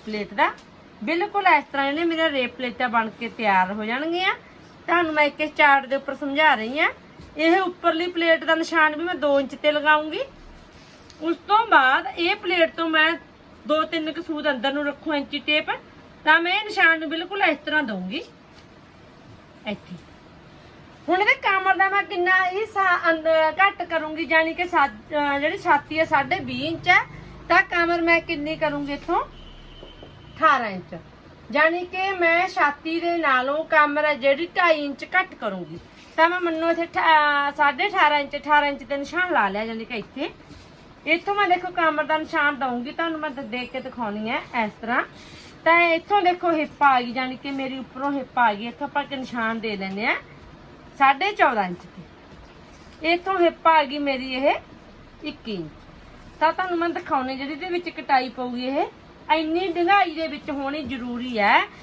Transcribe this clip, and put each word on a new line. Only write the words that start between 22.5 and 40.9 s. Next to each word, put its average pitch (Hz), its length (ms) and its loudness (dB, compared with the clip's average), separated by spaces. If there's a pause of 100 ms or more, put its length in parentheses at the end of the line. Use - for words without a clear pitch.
ਅੰਦ-, 320 440 2 (120)
ਘੱਟ 302 180 -2
ਕਰੂੰਗੀ, 311 420 -4
ਜਾਣੀ 320 280 2
ਕਿ 349 120 -4
ਸਾ-, 311 220 2
ਅਹ, 285 520 -4
ਜਿਹੜੀ 320 180 -2
ਛਾਤੀ 311 420 0
ਹੈ 320 60 2
ਸਾਢੇ 302 340 0
ਵੀਹ 262 280 -6
ਇੰਚ 330 200 -4
ਹੈ, 381 160 4 (460)
ਤਾਂ 359 140 6
ਕਮਰ 339 380 0
ਮੈਂ 330 200 4
ਕਿੰਨੀ 311 340 -6
ਕਰੂੰਗੀ 294 380 -4
ਇੱਥੋਂ, 339 280 -2
ਅਠਾਰਾਂ - 1500 -4
ਇੰਚ। 180 280 -12 (540)
ਜਾਣੀ 330 340 2
ਕਿ 370 260 -4
ਮੈਂ 349 360 2
ਛਾਤੀ 320 520 -2
ਦੇ 339 180 -2
ਨਾਲੋਂ 285 480 0
ਕਮਰ 302 400 2
ਹੈ 302 80 0
ਜਿਹੜੀ 277 340 0 (100)
ਢਾਈ 320 280 2
ਇੰਚ 285 200 -10
ਘੱਟ 370 300 -2
ਕਰੂੰਗੀ। 175 440 -8 (380)
ਤਾਂ 330 120 6
ਮੈਂ 359 100 -2
ਮੰਨੋ 339 320 0
ਇੱਥੇ 339 140 -2
ਠ-, 339 120 -8
ਅਹ, 294 600 4
ਸਾਢੇ 294 300 2
ਅਠਾਰਾਂ 302 320 4
ਇੰਚ, 285 160 -6
ਅਠਾਰਾਂ 294 340 2
ਇੰਚ 277 140 -8
ਦਾ 277 140 -6
ਨਿਸ਼ਾਨ 320 360 -4
ਲਾ 214 160 2
ਲਿਆ, 208 160 -4
ਜਾਣੀ 226 200 -8
ਕਿ 240 100 -10
ਇੱਥੇ। 262 340 -8 (760)